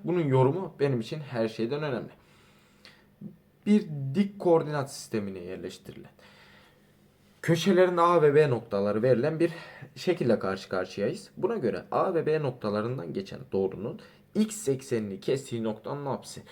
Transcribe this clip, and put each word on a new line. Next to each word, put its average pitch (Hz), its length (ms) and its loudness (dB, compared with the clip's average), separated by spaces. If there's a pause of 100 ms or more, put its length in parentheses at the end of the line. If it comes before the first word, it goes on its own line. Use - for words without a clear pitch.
Bunun 170 200 0
yorumu 143 560 2
benim 139 200 2
için 151 200 -8
her 120 280 -2
şeyden 120 340 -4
önemli. 135 280 -4 (1600)
Bir 202 220 4 (260)
dik 196 240 0
koordinat 147 540 2
sistemine 101 460 -6
yerleştirilen, 92 720 -12 (1300)
köşelerin 180 540 4
A 170 260 6
ve 147 120 8
B 151 160 6
noktaları 104 520 0
verilen 131 380 2
bir 165 120 2 (440)
şekille 143 420 0
karşı 95 300 -4
karşıyayız. 101 680 -4
Buna 208 200 -2
göre 104 340 -2
A 170 240 0
ve 147 120 0
B 156 160 0
noktalarından 113 720 -4
geçen - 280 -8 (120)
doğrunun 104 480 -2 (340)
x 214 340 -2
eksenini 110 520 -4
kestiği 123 440 -4
noktanın 135 420 -6
apsisi. - 460 -10